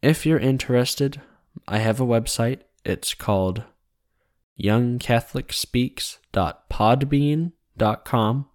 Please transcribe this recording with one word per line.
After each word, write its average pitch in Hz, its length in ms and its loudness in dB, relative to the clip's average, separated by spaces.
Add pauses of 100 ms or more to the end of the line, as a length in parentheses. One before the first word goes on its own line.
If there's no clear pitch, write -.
If 156 240 2
you're 156 120 4
interested, 131 800 0 (460)
I 104 120 -2
have 110 220 0
a 127 60 2
website. 117 540 0 (240)
It's - 300 -4
called 95 500 -2 (920)
young 120 440 0
catholic - 540 -2
speaks - 680 -4 (140)
dot - 380 -4
podbean 143 840 2 (240)
dot 110 280 -2
com. 123 500 0